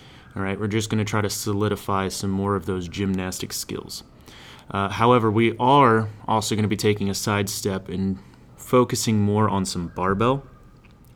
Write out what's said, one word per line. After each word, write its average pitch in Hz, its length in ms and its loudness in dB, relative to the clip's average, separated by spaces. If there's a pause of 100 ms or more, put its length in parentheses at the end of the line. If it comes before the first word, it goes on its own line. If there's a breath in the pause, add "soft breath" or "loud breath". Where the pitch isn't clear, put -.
(340 loud breath)
All 98 80 -6
right, 95 160 -4
we're 107 100 -4
just 107 200 -2
gonna 110 160 0
try 104 160 -2
to 101 80 0
solidify 101 800 -2
some 98 220 -4
more 98 260 0
of 85 80 -4
those 90 240 -4
gymnastic 92 640 -4
skills. - 500 -10 (680 loud breath)
Uh, 98 180 -2
however, 113 420 4
we 113 280 2
are 123 500 4 (180)
also 110 300 0
gonna 107 100 2
be 101 100 0
taking 104 340 0
a 95 40 -4
sidestep 101 760 -4
and 95 280 -2 (380 loud breath)
focusing 120 640 2
more 104 300 2
on 95 160 0
some 87 220 -6
barbell, 110 560 0 (720)